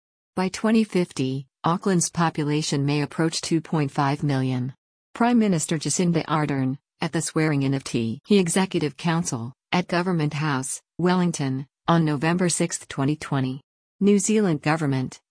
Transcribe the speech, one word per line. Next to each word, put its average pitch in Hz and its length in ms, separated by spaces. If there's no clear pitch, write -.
By 185 120
twenty 220 360
fifty, 143 600
Auckland's 175 460
population 151 800
may 147 160
approach 160 380
two 165 200
point 151 300
five 143 320
million. 131 500
Prime 240 240
Minister 185 400
Jacinda 170 460
Ardern, 139 540
at 165 120
the 170 80
swearing-in 147 540
of 135 100
T 113 360
E 208 80
Executive 175 580
Council, 160 560
at 180 160
Government 170 460
House, 143 460
Wellington, 160 680
on 165 160
November 165 440
sixth, - 380
twenty 147 300
twenty. 131 440
New 202 220
Zealand 196 420
Government, 139 580